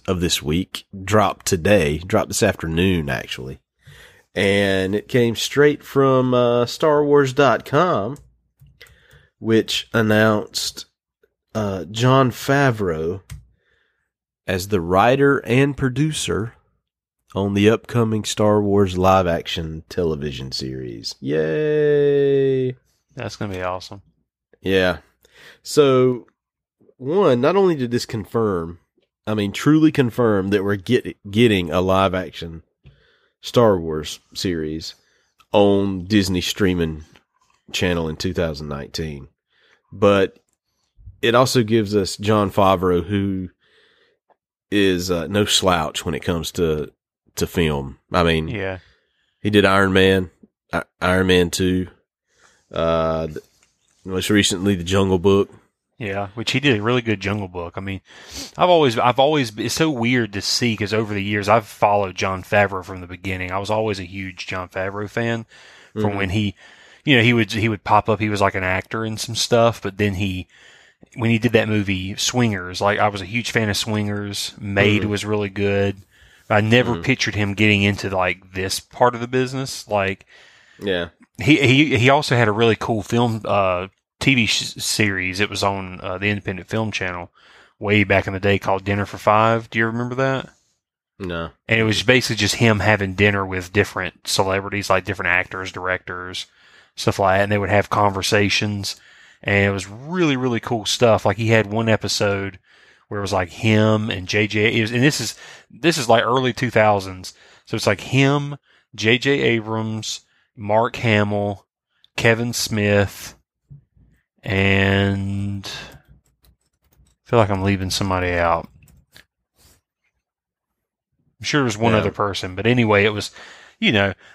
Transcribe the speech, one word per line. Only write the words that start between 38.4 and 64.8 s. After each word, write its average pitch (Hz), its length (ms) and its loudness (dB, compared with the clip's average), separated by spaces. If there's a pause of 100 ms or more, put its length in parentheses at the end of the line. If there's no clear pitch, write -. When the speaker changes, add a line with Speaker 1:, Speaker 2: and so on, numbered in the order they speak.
Speaker 1:
nineteen, 71 580 -10 (640)
but 98 480 2 (840)
it 117 140 2
also 127 280 4
gives 107 320 0
us 95 220 0
Jon 101 340 2
Favreau, 92 540 2
who 98 440 -4 (1200)
is, 92 400 2
uh, 82 160 -4
no 101 180 0
slouch 87 580 0
when 80 120 -4
it - 80 -6
comes 82 300 -4
to, 78 380 -2 (440)
to 87 120 -2
film. 71 520 -2 (120)
I 90 120 2
mean, 80 240 0
Speaker 2:
Yeah. 95 320 -8 (600)
Speaker 1:
he 104 80 -2
did 104 160 4
Iron 95 280 4
Man, 95 380 4 (420)
I-, 87 100 -4 (180)
Iron 92 260 2
Man 90 240 4
two, 92 360 -2 (840)
uh, 80 560 -2
th-, 76 100 -10 (680)
most 92 260 -6
recently 101 460 2
The 87 80 -4
Jungle 95 360 2
Book. 98 300 2 (500)
Speaker 2:
Yeah, 101 340 -6
which 113 180 -8
he 131 80 0
did 135 180 2
a 101 60 -4
really 123 200 0
good 107 180 -2
Jungle 101 260 -4
Book. 87 300 -10
I 95 40 -10
mean, 95 200 -8 (560)
I've 180 120 4
always, 147 280 4
I've 123 220 2
always, 135 380 2
it's 117 180 -4
so 160 160 2
weird 117 420 0
to 98 80 -6
see 117 340 -2
'cause 101 180 -4
over 110 200 0
the 101 100 -2
years 104 240 -2
I've 110 200 4
followed 101 480 0
Jon 95 280 -4
Favreau 98 400 0
from 92 160 -12
the 90 80 -14
beginning. 90 440 -8
I 95 80 -4
was 101 100 -8
always 107 300 -2
a 95 40 -8
huge 92 440 -12
Jon 92 220 -8
Favreau 98 400 -8